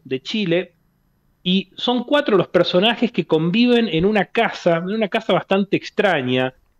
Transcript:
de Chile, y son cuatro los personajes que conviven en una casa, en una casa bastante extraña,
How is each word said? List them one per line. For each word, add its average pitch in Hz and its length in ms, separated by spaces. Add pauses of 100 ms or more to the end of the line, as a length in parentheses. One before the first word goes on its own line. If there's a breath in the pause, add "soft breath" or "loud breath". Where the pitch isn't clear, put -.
de 131 180
Chile, 185 520 (720)
y 185 320
son 247 280
cuatro 285 340
los 170 100
personajes 202 640
que 170 140
conviven 226 640
en 160 180
una 208 200
casa, 180 520
en 180 160
una 220 140
casa 214 260
bastante 196 440
extraña, 131 760 (260)